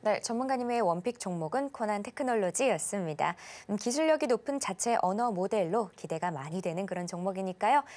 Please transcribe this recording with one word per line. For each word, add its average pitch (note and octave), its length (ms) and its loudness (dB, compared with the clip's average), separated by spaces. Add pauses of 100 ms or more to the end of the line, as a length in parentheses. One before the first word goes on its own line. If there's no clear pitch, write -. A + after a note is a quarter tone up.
네, G#3 200 2
전문가님의 A#3+ 600 0
원픽 F3+ 380 2
종목은 F#3 520 -2
코난 G#3 340 -2
테크놀로지였습니다. F#3+ 1300 0 (360)
음, G#3 60 0
기술력이 D#4 520 2
높은 B3+ 320 0
자체 A3+ 420 0
언어 G#3+ 300 2
모델로 F#3+ 640 2
기대가 E3+ 340 -4
많이 D#3 320 -6
되는 F3+ 240 -2
그런 F3+ 220 -4
종목이니까요. F#3+ 760 0 (140)